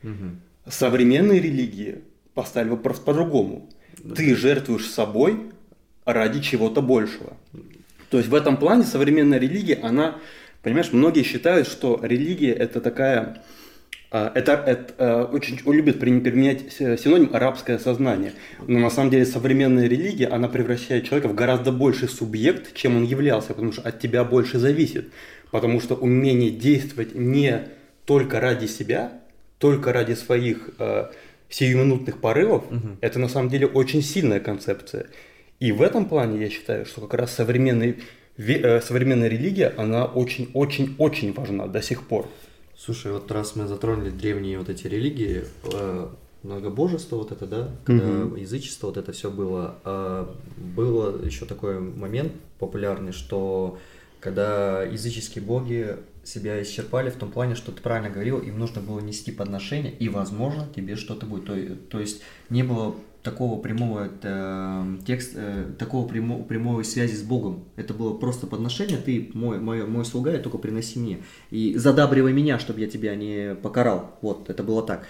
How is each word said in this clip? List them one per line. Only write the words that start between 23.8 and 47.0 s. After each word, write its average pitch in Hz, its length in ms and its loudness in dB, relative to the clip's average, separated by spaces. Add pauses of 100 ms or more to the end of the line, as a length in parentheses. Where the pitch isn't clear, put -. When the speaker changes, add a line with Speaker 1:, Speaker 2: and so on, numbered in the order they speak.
Speaker 2:
от 113 160 -6
тебя 123 240 2
больше 123 360 4
зависит. 147 520 2 (400)
Потому 117 280 2
что - 160 -2
умение 123 540 4
действовать 117 680 0
не 127 520 2 (380)
только 131 340 4
ради 120 260 0
себя, - 560 -4 (380)
только 143 340 4
ради 117 200 0
своих, 120 680 -2
а, 107 320 -2 (380)
сиюминутных 127 720 2
порывов, 147 520 4
Speaker 1:
Мгм. 107 300 -6
Speaker 2:
это 117 180 0
на 123 100 0
самом 127 200 0
деле 135 180 4
очень 135 340 2
сильная 139 380 0
концепция. - 680 -6 (520)
И 117 140 2
в 107 80 0
этом 190 240 4
плане 113 360 0
я 104 80 -4
считаю, 110 360 -6
что - 160 -14
как 107 180 -8
раз 120 160 -2
современный 120 600 2 (440)
ве-, 113 200 0
э, 117 200 6
современная 123 480 2
религия, 156 480 0
она 113 280 0
очень-очень-очень 131 1300 0
важна 101 340 -6
до 98 140 -4
сих - 260 -6
пор. 104 200 -2 (500)
Speaker 1:
Слушай, 113 340 -8
вот 101 200 -8
раз 104 240 -6
мы 104 120 -6
затронули 101 420 -4
древние 98 480 -4
вот 92 120 -8
эти 95 180 -10
религии, 107 560 -4 (300)
э, 92 340 -6 (360)
многобожество 104 720 -4